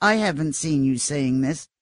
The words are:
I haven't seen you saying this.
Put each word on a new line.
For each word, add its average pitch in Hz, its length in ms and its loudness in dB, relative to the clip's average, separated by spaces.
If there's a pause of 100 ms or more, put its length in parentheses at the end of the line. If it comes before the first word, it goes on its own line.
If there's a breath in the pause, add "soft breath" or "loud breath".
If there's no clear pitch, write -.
I 208 140 4
haven't 160 380 0
seen 151 300 0
you 135 140 2
saying 131 440 0
this. 143 260 -4 (140)